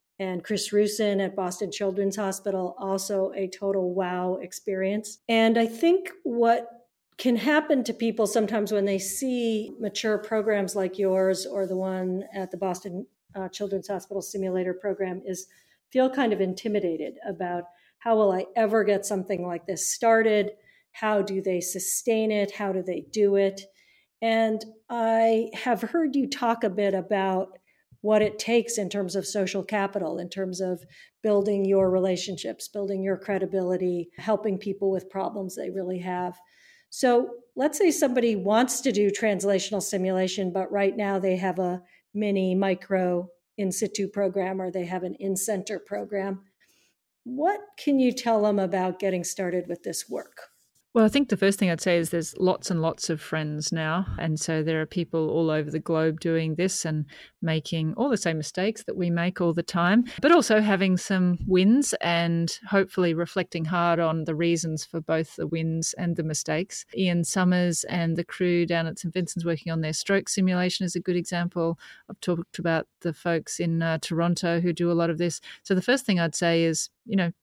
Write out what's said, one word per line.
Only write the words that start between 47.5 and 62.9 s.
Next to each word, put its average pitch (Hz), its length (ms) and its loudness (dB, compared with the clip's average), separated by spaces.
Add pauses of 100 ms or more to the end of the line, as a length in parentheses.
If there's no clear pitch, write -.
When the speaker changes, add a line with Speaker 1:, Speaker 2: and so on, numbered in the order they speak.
Speaker 1:
can 285 220 2
you 254 140 6
tell 226 320 2
them 208 160 2
about 185 400 0
getting 185 240 -2
started 175 440 -4
with 175 140 -8
this - 260 -8
work? - 440 -12 (420)
Speaker 2:
Well, 220 120 6
I 214 40 6
think 277 200 2
the 196 80 0
first 196 220 2
thing 185 100 2
I'd 165 120 -2
say 175 180 4
is 160 100 0
there's 170 300 -4
lots 175 320 0
and 165 100 0
lots 165 300 -2
of 156 100 -4
friends 151 500 -4
now. 160 360 -2 (100)
And 160 220 -2
so 160 240 0
there 160 180 0
are 156 60 -4
people 160 420 -2
all 160 220 2
over 151 180 0
the 151 80 -2
globe 160 420 0
doing 165 360 0
this 180 300 -2
and 156 200 -2 (340)
making 160 540 -2
all 254 160 0
the 233 80 2
same 165 200 -2
mistakes 185 480 -4
that - 120 -6
we 175 140 0
make 170 280 0
all 170 140 2
the 170 80 -2
time, 185 440 2 (180)
but 311 80 8
also 233 280 6
having 196 380 4
some 180 480 2
wins 202 560 6
and 170 560 0 (100)
hopefully 185 460 2